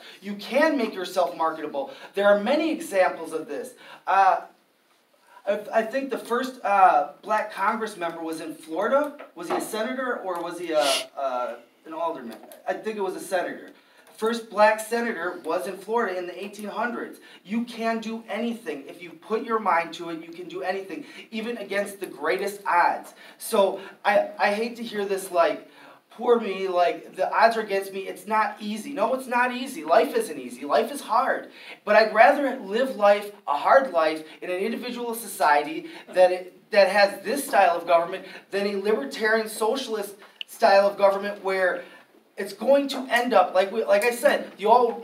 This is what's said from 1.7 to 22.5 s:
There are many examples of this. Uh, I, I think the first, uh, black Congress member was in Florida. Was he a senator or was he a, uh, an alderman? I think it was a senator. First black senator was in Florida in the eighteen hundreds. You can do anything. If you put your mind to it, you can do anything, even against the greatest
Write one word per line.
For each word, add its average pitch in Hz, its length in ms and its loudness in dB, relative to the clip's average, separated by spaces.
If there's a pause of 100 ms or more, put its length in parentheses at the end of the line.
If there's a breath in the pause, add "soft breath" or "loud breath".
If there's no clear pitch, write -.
There 202 140 4
are 202 100 6
many 302 320 0
examples 175 600 0
of 156 160 -6
this. - 260 -10 (320 loud breath)
Uh, 190 360 4 (1040 loud breath)
I, 202 120 0 (120)
I 226 100 2
think 269 280 -4
the 220 80 -4
first, 247 460 -6
uh, 185 460 6 (120)
black 214 300 -2
Congress 214 440 -4
member 165 240 -6
was 160 200 -8
in 156 120 -10
Florida. 233 640 -2 (200)
Was 170 120 -12
he 359 60 -4
a 349 60 -2
senator 247 560 -6
or 180 260 -8
was 170 160 -10
he 170 140 -6
a, 151 120 2 (320)
uh, 123 380 -4 (320)
an 156 60 -14
alderman? 156 460 -6 (300)
I 190 40 -4
think 202 240 -6
it 208 40 -6
was 185 140 -4
a 160 60 -10
senator. 160 500 -6 (460 soft breath)
First 226 340 -4
black 214 300 4
senator 185 640 -4
was 185 240 -2
in 185 80 -8
Florida 202 420 -2
in 180 80 -6
the 175 160 -12
eighteen 208 260 -12
hundreds. 220 520 -6 (240 loud breath)
You 226 200 -4
can 226 360 -4
do 226 280 -8
anything. 190 600 -6
If - 140 -18
you 170 80 -16
put 208 340 -6
your 233 140 -2
mind 170 360 0
to 170 140 -10
it, 165 160 -8
you 165 80 -18
can 175 160 -14
do 180 140 -10
anything, 180 420 -6 (260 loud breath)
even 220 280 -8
against 202 420 -6
the 185 60 -8
greatest 190 600 -4